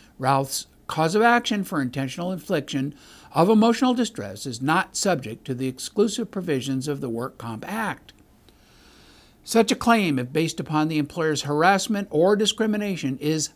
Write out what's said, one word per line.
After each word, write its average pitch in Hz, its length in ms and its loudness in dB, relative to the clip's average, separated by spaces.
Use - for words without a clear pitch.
Routh's 135 480 0
cause 160 280 0
of 214 60 6
action 233 420 2
for 170 180 -2
intentional 135 500 -4
infliction 151 640 -2
of 165 160 4
emotional 226 440 6
distress 107 520 -4
is 120 160 -8
not 160 360 0
subject 131 480 -2
to 131 100 -4
the 131 120 -2
exclusive 202 640 -2
provisions 139 580 -4
of 139 120 -4
the 135 100 -6
Work 117 280 -6
Comp 113 280 -10
Act. 202 460 -8
Such 226 280 2
a - 40 2
claim, 196 440 2
if 123 140 -6
based 156 260 -2
upon 151 300 -2
the 156 80 -2
employer's 151 460 -2
harassment 190 680 2
or 175 240 4
discrimination, 202 840 -2
is 151 360 -2